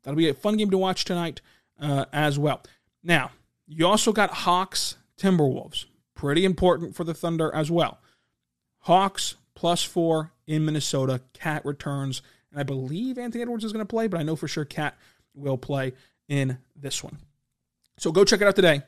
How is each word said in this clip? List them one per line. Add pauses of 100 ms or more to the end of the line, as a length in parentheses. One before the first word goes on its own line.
That'll
be
a
fun
game
to
watch
tonight, (400)
uh,
as
well. (380)
Now, (380)
you
also
got
Hawks, (200)
Timberwolves. (320)
Pretty
important
for
the
Thunder
as
well. (760)
Hawks (180)
plus
four (160)
in
Minnesota. (120)
Cat
returns. (280)
And
I
believe
Anthony
Edwards
is
gonna
play,
but
I
know
for
sure
Cat (340)
will
play (360)
in (160)
this
one. (800)
So
go
check
it
out
today.